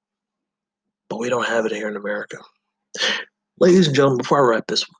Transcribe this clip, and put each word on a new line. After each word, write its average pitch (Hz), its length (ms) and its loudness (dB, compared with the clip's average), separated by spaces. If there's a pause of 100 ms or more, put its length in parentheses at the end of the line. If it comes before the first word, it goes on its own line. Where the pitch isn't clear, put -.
(1080)
But 104 120 -8
we 120 80 -4
don't 120 180 -2
have 110 200 0
it 110 60 -6
here 107 160 -6
in 104 80 -8
America. 104 420 -10 (1200)
Ladies 180 280 6
and 139 100 0
gentlemen, 135 220 4
before 143 200 0
I 123 180 4
wrap 107 100 -6
this, - 180 -4 (160)